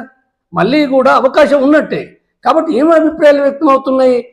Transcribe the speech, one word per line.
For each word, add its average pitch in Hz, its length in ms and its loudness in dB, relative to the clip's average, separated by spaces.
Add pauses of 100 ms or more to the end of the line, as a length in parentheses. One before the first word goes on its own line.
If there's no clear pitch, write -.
(520)
మళ్ళీ 190 260 0 (140)
కూడా 262 180 2 (100)
అవకాశం 269 460 0
ఉన్నట్టే. 285 340 0 (440)
కాబట్టి 311 340 0
ఏం 311 100 2 (100)
అభిప్రాయాలు 302 480 2
వ్యక్తం 277 260 -2
అవుతున్నాయి? 262 440 0 (160)